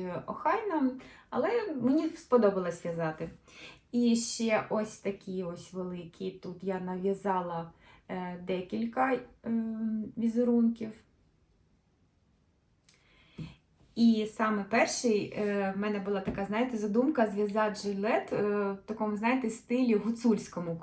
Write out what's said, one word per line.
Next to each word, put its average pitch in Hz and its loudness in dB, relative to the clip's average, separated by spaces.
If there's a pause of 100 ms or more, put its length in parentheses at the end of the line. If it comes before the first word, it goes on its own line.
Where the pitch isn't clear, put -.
(260)
охайна, 320 0 (400)
але 392 0
мені 285 4
сподобалось 190 2
в'язати. 165 -4 (600)
І 240 4
ще 226 0
ось 214 -2
такі 190 -6
ось 175 -10
великі. 180 -8
Тут 180 -12
я 185 -2
нав'язала, 185 -2 (360)
е, 180 -6
декілька, 226 -2
е, 240 0 (960)
візерунків. 233 2 (3000)
І 220 6
саме 214 0
перший, 233 2
е, 202 0
в 202 -2
мене 208 -2
була 196 -2
така, 196 -4
знаєте, 220 0
задумка 220 2
зв'язати 208 0
жилет, 214 0
е, 208 0 (300)
в 196 -8
такому, 214 -2
знаєте, 233 2
стилі 240 2
гуцульському, 196 2